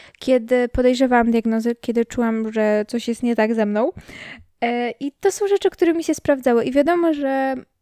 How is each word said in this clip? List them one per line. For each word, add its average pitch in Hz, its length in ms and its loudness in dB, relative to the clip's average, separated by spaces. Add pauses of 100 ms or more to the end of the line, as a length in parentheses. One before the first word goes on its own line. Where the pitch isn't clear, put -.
(180)
kiedy 247 500 2
podejrzewałam 247 640 2
diagnozę, 226 440 0
kiedy 233 300 -2
czułam, 220 480 -4
że 214 360 0
coś 240 200 -6
jest 233 140 -4
nie 233 140 0
tak 220 180 2
ze 220 120 0
mną. 214 260 0 (680)
E, 240 300 -2
i 277 220 -8
to 392 200 0
są 403 160 -2
rzeczy, 392 220 2
które 339 240 0
mi 330 100 -4
się 311 100 0
sprawdzały. 254 500 2
I 254 80 -4
wiadomo, 330 420 2
że 269 400 -2 (280)